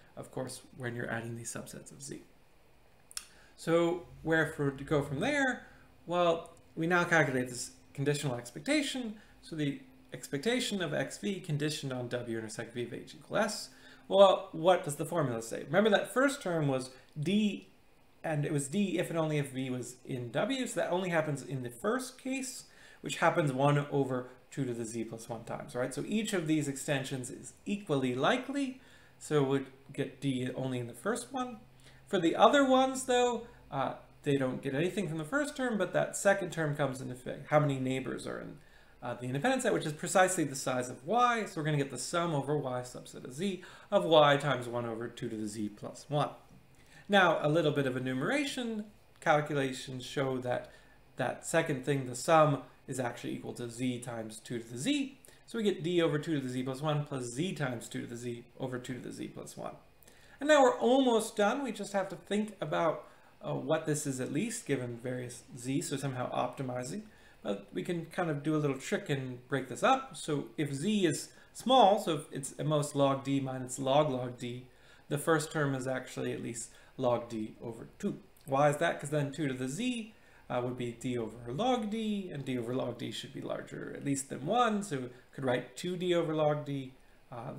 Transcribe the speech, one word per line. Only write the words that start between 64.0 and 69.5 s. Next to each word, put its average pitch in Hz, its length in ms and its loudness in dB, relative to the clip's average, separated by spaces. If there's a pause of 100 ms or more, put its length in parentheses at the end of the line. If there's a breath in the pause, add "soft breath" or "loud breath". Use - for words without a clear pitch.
is 131 140 -4
at 127 120 -4
least 202 360 -4
given 123 340 -2
various 127 420 -8 (140)
Z, 131 240 -2
so 135 160 -4
somehow 127 340 -4
optimizing. 127 720 -4 (380 loud breath)
But - 320 -6
we 180 80 -4
can 170 240 -4
kind 175 240 -2
of 143 140 -2
do 156 120 2
a 151 40 4
little 143 180 2
trick - 320 -4
and 131 380 -4
break 131 200 -2